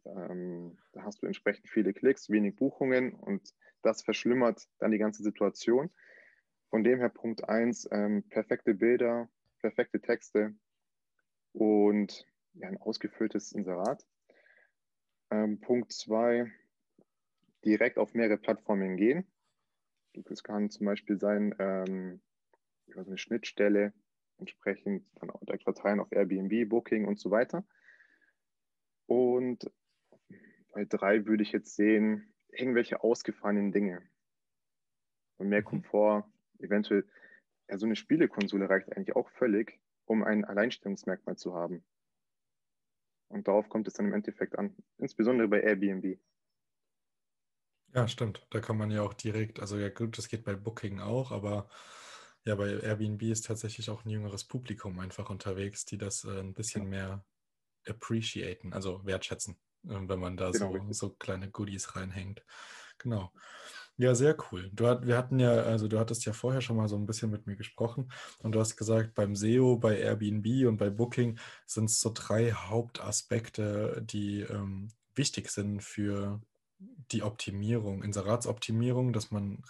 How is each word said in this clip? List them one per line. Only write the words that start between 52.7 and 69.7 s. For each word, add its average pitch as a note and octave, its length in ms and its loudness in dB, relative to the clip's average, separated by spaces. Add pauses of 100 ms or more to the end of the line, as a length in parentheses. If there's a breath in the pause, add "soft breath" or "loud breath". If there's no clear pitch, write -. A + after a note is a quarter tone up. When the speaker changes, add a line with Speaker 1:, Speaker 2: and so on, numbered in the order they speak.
Speaker 2:
Airbnb G#2+ 440 -2
ist A2+ 220 0
tatsächlich A2 440 -6
auch A2 140 -10
ein A2 60 -6
jüngeres G#2 340 -6
Publikum G#2+ 540 -8
einfach F#2 320 -10
unterwegs, G2 540 -6
die G#2 140 -8
das, G2+ 260 -6
äh, G2 160 -6
ein F#2+ 140 -10
bisschen G#2+ 300 -6
Speaker 1:
Ja. G2 40 -8
Speaker 2:
mehr F#2+ 380 -6 (640)
appreciaten, G2 840 -6
also F#2+ 320 -6
wertschätzen, F#2+ 500 -6 (300)
äh, E3 40 -12 (180)
wenn F#2 120 -2
man F2+ 180 -6
da F#2 140 -2
Speaker 1:
Genau, F#2+ 200 0
Speaker 2:
so, - 0 -
Speaker 1:
richtig. F#2+ 220 -6
Speaker 2:
so G2+ 220 -6
kleine F#2+ 340 -8
Goodies G2+ 460 -8
reinhängt. F#2+ 480 -10 (540 loud breath)
Genau. G#2 340 -6 (640 loud breath)
Ja, B2 180 6
sehr C#3+ 220 4 (140)
cool. F#2 220 -10
Du A2+ 140 2
hat-, B2 200 4
wir A#2+ 100 4
hatten B2+ 220 0
ja, B2 140 6
also A2+ 360 2
du G#2+ 100 2
hattest A2+ 260 -2
ja G#2+ 80 -2
vorher B2+ 280 -2
schon A#2+ 160 -2
mal A2 120 2
so G#2 80 -2
ein G2+ 100 -2
bisschen A2 240 -4
mit G#2 160 -6
mir G2+ 100 -6
gesprochen A#2 560 -6 (260 loud breath)
und A2+ 160 -4
du A2 60 4
hast A2 160 0
gesagt, A2+ 380 2
beim G2+ 220 0
seo, A#2+ 420 6